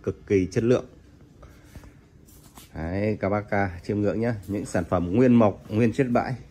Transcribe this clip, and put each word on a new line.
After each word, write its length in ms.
Cực 240
kỳ 200
chất 180
lượng. 200
Đấy, 460
các 80
bác, 220
à, 360
chiêm 140
ngưỡng 200
nhá. 140
Những 200
sản 180
phẩm 280
nguyên 220
mộc, 360
nguyên 220
chất 180
bãi. 240